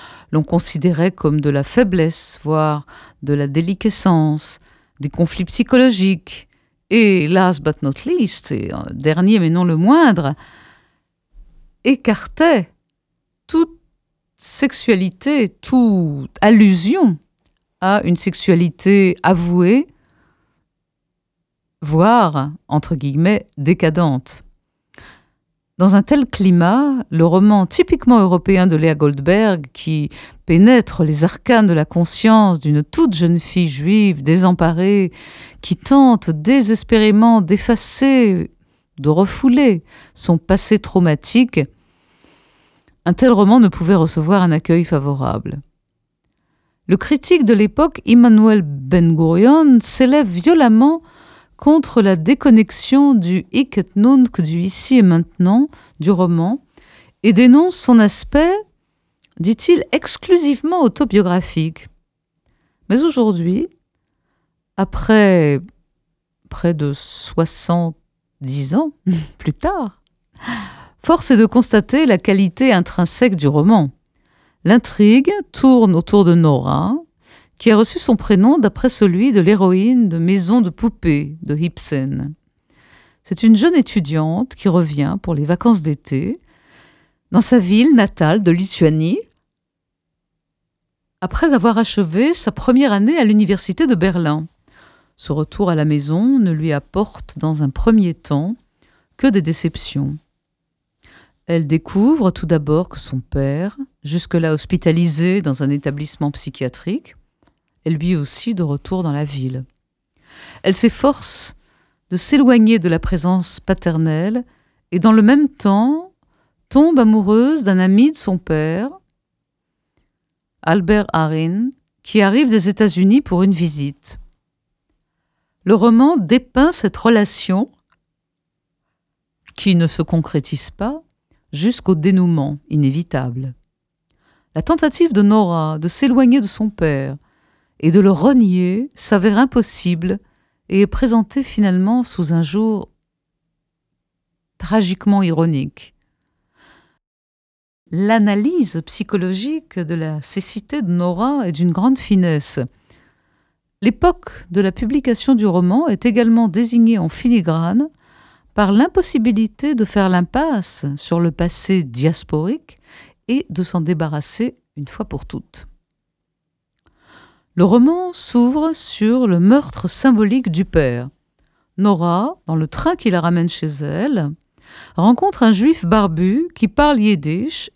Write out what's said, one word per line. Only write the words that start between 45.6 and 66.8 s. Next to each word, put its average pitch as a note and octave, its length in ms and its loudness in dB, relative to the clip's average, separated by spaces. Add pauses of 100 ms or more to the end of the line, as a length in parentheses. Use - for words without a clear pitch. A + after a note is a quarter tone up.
Le C#4+ 100 2
critique D4 480 0
de A3+ 80 4
l'époque, A3 500 0
Immanuel A3 600 6
Ben-Gurion, E3+ 1160 2
s'élève C4 460 0
violemment C4 720 2 (580)
contre C#4+ 420 2
la G3 140 4
déconnexion C4 1000 2
du F3+ 380 0
hic B3+ 260 -2
et F#3 80 -2 (120)
nunc, B3+ 420 2
du E3 220 -2
ici F#3+ 360 -2
et A#3+ 40 6
maintenant, F#3 640 2 (320)
du D#3 100 -2
roman, F3+ 540 0 (580)
et G#3 120 4
dénonce C4 420 6
son A#3 240 4
aspect, D4+ 560 0 (840)
dit-il, A#3 500 0
exclusivement D#4+ 920 0
autobiographique. F3+ 1080 -2 (1000)
Mais B3 160 2
aujourd'hui, G#3+ 640 -2 (1120)
après F#3+ 800 2 (920)
près E3+ 240 -4
de D3 200 -4